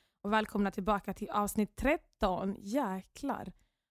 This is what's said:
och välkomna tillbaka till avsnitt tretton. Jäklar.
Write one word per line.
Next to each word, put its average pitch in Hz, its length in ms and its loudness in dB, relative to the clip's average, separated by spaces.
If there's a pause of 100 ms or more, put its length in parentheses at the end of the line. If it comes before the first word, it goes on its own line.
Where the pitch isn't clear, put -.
(240)
och 202 100 0
välkomna 208 380 2
tillbaka 202 420 0
till - 160 -6
avsnitt 208 460 0
tretton. 196 840 0
Jäklar. 202 920 -4 (400)